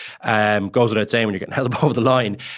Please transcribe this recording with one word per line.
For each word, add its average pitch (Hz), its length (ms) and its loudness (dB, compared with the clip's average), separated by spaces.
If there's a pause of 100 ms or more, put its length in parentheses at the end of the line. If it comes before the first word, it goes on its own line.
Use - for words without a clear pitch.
(220)
Um, 104 480 2
goes 120 200 2
without 107 200 0
saying 117 160 2
when 104 80 -2
you're 92 60 -6
getting - 140 -10
<laughs> 135 60 -2
held 123 140 -2
up - 100 0
over 139 100 4
the 113 60 0
line. 117 380 2 (200)